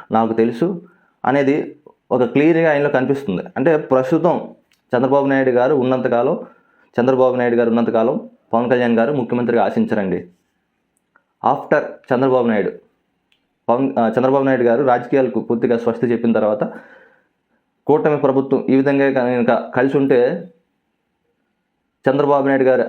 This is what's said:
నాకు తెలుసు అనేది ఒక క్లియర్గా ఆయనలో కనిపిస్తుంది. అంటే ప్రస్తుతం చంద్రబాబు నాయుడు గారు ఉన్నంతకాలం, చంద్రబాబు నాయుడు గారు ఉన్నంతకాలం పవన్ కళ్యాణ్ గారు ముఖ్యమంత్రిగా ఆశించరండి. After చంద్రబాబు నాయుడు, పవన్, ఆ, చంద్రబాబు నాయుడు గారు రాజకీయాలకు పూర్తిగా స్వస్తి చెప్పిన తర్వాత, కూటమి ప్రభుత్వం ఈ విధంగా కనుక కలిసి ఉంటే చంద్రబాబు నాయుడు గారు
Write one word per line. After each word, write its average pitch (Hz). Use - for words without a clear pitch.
నాకు 113
తెలుసు 123
అనేది 139
ఒక 120
క్లియర్గా 156
ఆయనలో 143
కనిపిస్తుంది. 131
అంటే 147
ప్రస్తుతం 147
చంద్రబాబు 135
నాయుడు 135
గారు 123
ఉన్నంతకాలం, 127
చంద్రబాబు 127
నాయుడు 120
గారు 117
ఉన్నంతకాలం 113
పవన్ 117
కళ్యాణ్ 120
గారు 117
ముఖ్యమంత్రిగా 120
ఆశించరండి. 104
After 143
చంద్రబాబు 127
నాయుడు, 101
పవన్, 131
ఆ, 117
చంద్రబాబు 131
నాయుడు 131
గారు 120
రాజకీయాలకు 123
పూర్తిగా 117
స్వస్తి 117
చెప్పిన 117
తర్వాత, 107
కూటమి 151
ప్రభుత్వం 135
ఈ 131
విధంగా 139
కనుక 123
కలిసి 135
ఉంటే 139
చంద్రబాబు 139
నాయుడు 135
గారు 127